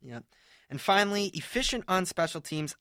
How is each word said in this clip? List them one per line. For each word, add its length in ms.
yep. 220
And 120
finally, 540
efficient 520
on 200
special 340
teams. 400